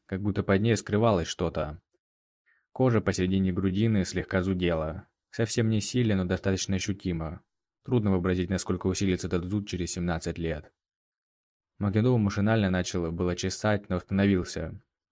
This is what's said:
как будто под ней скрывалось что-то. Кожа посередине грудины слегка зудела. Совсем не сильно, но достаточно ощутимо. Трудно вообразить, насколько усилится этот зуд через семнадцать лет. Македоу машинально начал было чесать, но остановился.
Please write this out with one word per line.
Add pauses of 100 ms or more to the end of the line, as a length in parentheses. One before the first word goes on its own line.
как
будто
под
ней
скрывалось
что-то. (920)
Кожа
посередине
грудины
слегка
зудела. (220)
Совсем
не
сильно,
но
достаточно
ощутимо. (420)
Трудно
вообразить,
насколько
усилится
этот
зуд
через
семнадцать
лет. (1040)
Македоу
машинально
начал
было
чесать,
но
остановился. (300)